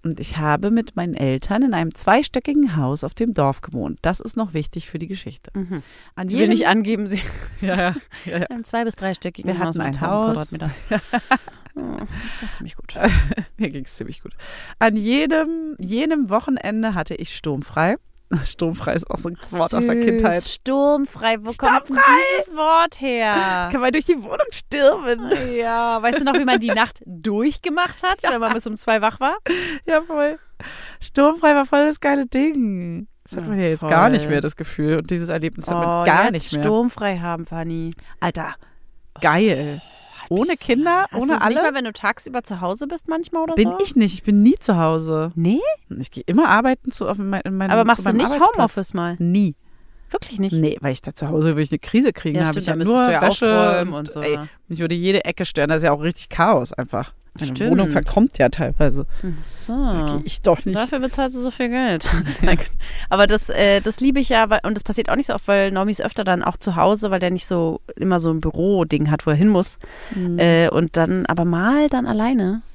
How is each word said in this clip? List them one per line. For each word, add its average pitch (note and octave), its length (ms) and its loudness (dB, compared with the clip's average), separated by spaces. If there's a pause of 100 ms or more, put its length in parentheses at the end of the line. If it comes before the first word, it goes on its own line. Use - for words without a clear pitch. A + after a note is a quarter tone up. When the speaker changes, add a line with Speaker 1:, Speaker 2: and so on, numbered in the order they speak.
Speaker 1:
und D#3+ 160 -6
ich - 160 -8
habe D#3 340 0
mit A3+ 260 0
meinen F3 180 -4
Eltern C#3 480 0
in B3+ 120 2
einem E3 200 -2
zweistöckigen C4 800 0
Haus C#3+ 280 -2
auf - 100 -8
dem A#3 180 -2
Dorf C#3 300 0
gewohnt. - 400 -8
Das F3+ 180 0
ist - 160 -10
noch G#3+ 180 -4
wichtig D#3 360 -6
für E3 80 -10
die E3 100 -8
Geschichte. - 500 -14
Speaker 2:
Mhm. F3 240 -6 (320)
Speaker 1:
An F#3 140 -8
Speaker 2:
Sie G3 80 -4
will C#4 60 4
Speaker 1:
jedem G#3+ 80 4
Speaker 2:
nicht - 180 4
angeben, G#3 380 2
sie G3 140 -4 (200)
Speaker 1:
<laughs> - 220 -12
Ja, F#3+ 120 0
ja, F3+ 200 0 (320)
ja, E3+ 120 -4
ja. F3+ 80 -2
Speaker 2:
Im A#3 180 -10
zwei- A#3 200 -4
bis A3+ 120 -4
dreistöckigen F#3 540 -6
Speaker 1:
Wir F3 80 -2
Speaker 2:
Haus F3+ 180 -2
Speaker 1:
hatten - 20 -4
Speaker 2:
mit - 80 -4
Speaker 1:
ein C#3 80 -4
Speaker 2:
tausend G#3 440 -2
Speaker 1:
Haus. D3+ 120 -6
Speaker 2:
Quadratmeter. D#3+ 200 -6 (400)
Speaker 1:
<laughs> B3 280 0 (380)
Speaker 2:
Oh, C4+ 220 -8
das A3 440 -10
war G#3+ 100 -8
ziemlich - 240 -12
gut. - 180 -14 (320)
Speaker 1:
<laughs> - 300 -6
Mir G#3+ 140 -2
ging's C3+ 260 -12
ziemlich - 260 -12
gut. - 100 -16 (460)
An A3 180 4
jedem, D4+ 840 0
jenem B3 500 -2
Wochenende A3 640 -2
hatte E3+ 220 -4
ich - 180 -10
sturmfrei. D#3 640 -2 (340)
<laughs> C#3+ 140 -2
Sturmfrei - 500 -4
ist - 160 -4
auch - 80 -4
so - 120 -8
ein F3 140 -12
Speaker 2:
Ach, - 100 -12
Speaker 1:
Wort F3+ 200 0
aus A#3+ 120 2
der A#3 100 2
Speaker 2:
süß. A#3 80 0
Speaker 1:
Kindheit. A3 400 2
Speaker 2:
Sturmfrei, C#4 960 0
wo G#3+ 60 -12
kommt A#3 140 -10
denn C5 360 2
Speaker 1:
Sturmfrei! C#5 60 6 (360)
Speaker 2:
dieses F#4 180 -6
Wort D#4+ 440 2
her? G3+ 720 0
Speaker 1:
Kann C4 80 -2
man B3+ 120 2
durch D4+ 120 0
die D4+ 180 2
Wohnung C5+ 300 -2
stürmen. C4+ 800 2 (260)
Speaker 2:
Ja, A3+ 420 0
weißt B3 200 0
du C#4+ 40 -2
noch, C4+ 100 2
wie C4+ 100 2
man B3 160 2
die A3+ 80 -4
Nacht - 340 -2
<laughs> - 40 -20
durchgemacht A#3 1000 -4
hat, F#4 180 0
wenn A#3+ 180 0
man A#3 120 0
bis A3+ 160 -4
um G#3+ 80 -6
zwei A3 260 0
wach A3 160 0
war? D4 180 0 (480)
Speaker 1:
Ja, D#4+ 180 2
voll. D#4 360 -2 (600)
Sturmfrei D4+ 560 4
war C#4 100 2
voll D4 200 4
das D4+ 140 0
geile C#4 260 2
Ding. G#3+ 840 -2 (160)
Das - 120 -14
hat - 80 -8
Speaker 2:
Ja, - 60 -8
Speaker 1:
man G3+ 80 -2
ja F3+ 80 2
jetzt D#3+ 160 0
gar E3 280 4
nicht A#3+ 120 2
Speaker 2:
voll. D3+ 80 -4
Speaker 1:
mehr, D3 100 2
das D3+ 140 -6
Gefühl. D#3 440 -2
Und D#3+ 120 -6
dieses E3+ 180 -2
Erlebnis D#3+ 400 -6
hat F3 80 -2
man E3+ 260 0
Speaker 2:
Oh, - 20 0
Speaker 1:
gar F3 220 6
Speaker 2:
jetzt A#3 60 2
Speaker 1:
nicht - 200 -4
mehr. D3 100 -2
Speaker 2:
sturmfrei G#3+ 560 0
haben, E3+ 280 -6
Fanny. E3 440 -6 (300)
Speaker 1:
Alter, E3+ 340 -4 (640)
geil. D3+ 600 2 (420)
Speaker 2:
Hat - 80 -14
Speaker 1:
Ohne G3+ 220 2
Speaker 2:
mich - 80 -4
so - 60 -14
Speaker 1:
Kinder, E4+ 440 2
Speaker 2:
Hast - 120 -16
Speaker 1:
ohne C#4 120 2
Speaker 2:
du's - 100 0
nicht A#3 140 2
Speaker 1:
alle? E4+ 40 2
Speaker 2:
mal, D4+ 120 0
wenn C4 100 -4
du A3 80 -8
tagsüber A#3+ 500 -4
zu F#3 200 -8
Hause G3+ 240 -4
bist D#4+ 220 -8
manchmal E4 340 -4
oder E4 140 -4
Speaker 1:
Bin E4 160 6
Speaker 2:
so? F#4 100 -6
Speaker 1:
ich G4 120 -4
nicht, G3+ 200 4
ich - 80 -12
bin G#3 200 4
nie C4 160 6
zu F#3 200 2
Hause. D#3+ 560 0
Speaker 2:
Nee? F3+ 260 2 (380)
Speaker 1:
Ich C3 120 -10
gehe - 160 -14
immer B3 220 4
arbeiten B3+ 440 2
zu, - 160 -6
auf G3+ 100 -4
mein, G3 240 -4
in F#3+ 160 -6
meinem, F#3+ 140 -2
Speaker 2:
Aber A3+ 100 6
Speaker 1:
zu A3 40 4
Speaker 2:
machst A3 200 4
du A#3+ 40 2
Speaker 1:
meinem G#3+ 80 4
Speaker 2:
nicht - 100 2
Speaker 1:
Arbeitsplatz. E4 280 4
Speaker 2:
Homeoffice A3 380 0
mal? F3 240 -4
Speaker 1:
Nie. F3 360 2 (560)
Speaker 2:
Wirklich C4 280 -6
nicht? F#3+ 160 0
Speaker 1:
Nee, D#3 260 0
weil C#3 120 -2
ich C3 100 -8
da D3 120 -12
zu D3 140 -6
Hause D#3+ 220 2
würde D3+ 120 0
ich C#3+ 100 -2
eine D4+ 60 -2
Krise B3 360 2
kriegen. D#3 220 -4
Speaker 2:
Ja, F3+ 60 2
Speaker 1:
Da D#3+ 60 4
hab D3+ 60 0
Speaker 2:
stimmt, G3 80 -4
Speaker 1:
ich - 60 -8
ja D#3+ 40 -2
Speaker 2:
dann D#3+ 60 -2
müsstest G#3+ 220 2
Speaker 1:
nur B3 60 4
Speaker 2:
du A#3+ 60 2
ja D#3 80 2
Speaker 1:
Wäsche G3 260 2 (240)
Speaker 2:
aufräumen F3+ 220 0
Speaker 1:
und, D3 60 -6
Speaker 2:
und D3+ 140 -8
so. D3+ 100 -8
Speaker 1:
ey, D3 160 -2 (300)
mich E3 100 -8
würde E3 160 -2
jede F#3+ 320 0
Ecke E3+ 180 -4
stören. D3 240 -2
Das D#3+ 100 2
ist F3 60 0
ja D3 80 4
auch D3 100 0
richtig - 280 -4
Chaos E3+ 420 2
einfach. - 400 -6 (240)
Meine D3+ 200 -6
Speaker 2:
Stimmt. G#3+ 160 0
Speaker 1:
Wohnung F#3+ 160 4
verkommt - 500 2
ja B2+ 100 4
teilweise. C#3 580 2 (180)
Speaker 2:
Ach D#3+ 200 -4
so. - 280 -10 (160)
Speaker 1:
Da D3+ 300 0
geh D3+ 60 -4
ich - 180 -6
doch F#3 220 4
nicht. F#3+ 140 0
Speaker 2:
Dafür B3+ 220 -2
bezahlst C4 340 -2
du B3 60 -6
so B3 100 -4
viel B3 180 -4
Geld. A#3+ 380 0 (180)
Speaker 1:
<laughs> C#3+ 180 -2
Speaker 2:
Nein, F#3 160 6
gut. - 120 -2 (380)
Aber G3+ 180 6
das, G#3+ 220 2
äh, G3+ 320 4
das G#3+ 180 -2
liebe C4+ 220 2
ich B3+ 80 2
ja, A3 220 4
weil, G#3+ 120 4
und G#3 140 -2
das - 80 -6
passiert A3 260 -2
auch - 60 2
nicht C#4 100 -2
so - 80 -2
oft, - 140 -6
weil G3 240 4
Normi G3 180 0
ist G3 100 -4
öfter - 220 -4
dann F#3 220 0
auch - 120 -2
zu F3 200 -4
Hause, G#3 340 2
weil F#3+ 80 0
der F3+ 140 0
nicht F3+ 140 -4
so E3 340 -2 (160)
immer F3+ 240 2
so E3 100 0
ein D#3+ 80 0
Büroding D#3+ 720 0
hat, D3+ 160 0
wo D#3+ 40 2
er D3+ 60 4
hin F#3+ 120 4
muss. F#3 320 2 (340)
Speaker 1:
Mhm. F3+ 240 -2
Speaker 2:
Äh, E3 300 6
und E3 280 2
dann, F3+ 300 2
aber E3+ 180 0
mal A3 440 2
dann B3+ 180 0
alleine. A3 560 0 (120)